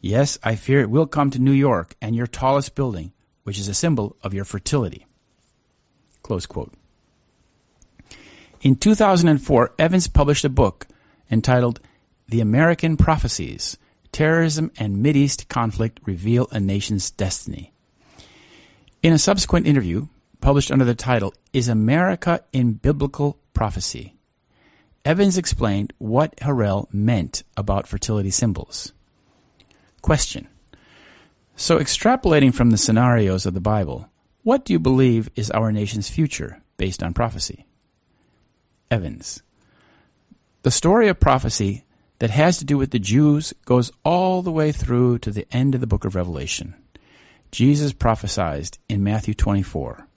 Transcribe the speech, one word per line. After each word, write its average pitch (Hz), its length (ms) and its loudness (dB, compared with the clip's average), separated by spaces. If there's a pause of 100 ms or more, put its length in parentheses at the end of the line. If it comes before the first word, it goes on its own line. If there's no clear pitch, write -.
Yes, 117 420 0
I 113 120 -2
fear 135 260 0
it 107 80 -2
will 147 180 2
come 143 240 -2
to 131 80 -6
New 135 120 4
York 135 500 0
and 110 140 -4
your 117 120 -4
tallest 135 460 -2
building, 98 380 -6 (320)
which 95 160 -8
is 98 80 -6
a 101 60 -6
symbol 123 500 -2
of 98 100 -6
your 98 120 -6
fertility." 104 600 -4 (1200)
Close 92 240 -6
quote. - 260 -12 (1900)
In 135 140 4
two 214 200 4
thousand 185 340 4
and 147 120 4
four, 120 360 2
Evans 170 300 2
published 143 380 2
a 139 40 0
book 127 380 0 (420)
entitled 120 500 0 (480)
The 117 140 -2
American 156 560 0
Prophecies, - 800 -2 (340)
Terrorism 160 680 0
and 101 260 -2
Mideast 143 440 2
Conflict 113 580 -4
Reveal 104 460 0
a 110 80 -4
Nation's 98 520 -2
Destiny. - 600 -8 (1300)
In 165 100 6
a 156 60 6
subsequent 185 480 0
interview, 123 400 0 (340)
published 139 300 2
under 135 140 4
the 120 100 2
title, 117 380 -2 (200)
Is 120 160 0
America 165 840 0
in 123 220 2
Biblical 143 640 -2 (160)
Prophecy?, 101 640 -6 (880)
Evans 185 340 2
explained 104 640 -2
what 120 380 -2
Harel 107 540 -2
meant 101 520 0 (120)
about 101 320 -4
fertility 101 440 -4
symbols. - 600 -4 (1120)
Question. - 460 -2 (1080)
So - 220 0
extrapolating 151 800 2
from 117 160 4
the 107 60 4
scenarios 110 680 2
of 90 80 -2
the 92 80 -4
Bible, 95 480 -2 (320)
what 262 240 0
do 190 80 -2
you 170 60 2
believe 127 560 2
is 104 160 -6
our 110 200 0
nation's 104 380 -4
future - 500 -4 (180)
based 92 260 -6
on 85 100 -6
prophecy? - 520 -6 (1200)
Evans. 87 520 -6 (1200)
The 131 80 2
story 208 380 2
of 180 100 -2
prophecy 120 640 0 (360)
that 117 100 0
has 151 300 2
to 151 60 -8
do 143 120 0
with 135 140 -2
the 117 80 0
Jews 147 540 2 (120)
goes 123 260 2 (120)
all 180 380 0
the 180 100 -4
way 156 200 0
through 123 480 0
to 104 120 -8
the 104 200 -8
end 131 240 0
of 127 60 -2
the 123 60 -4
book 104 180 -2
of 95 100 -4
Revelation. 87 580 -6 (800)
Jesus 143 420 2
prophesied 90 840 -2 (100)
in 98 160 -2
Matthew 107 300 -2
twenty-four. 92 840 -4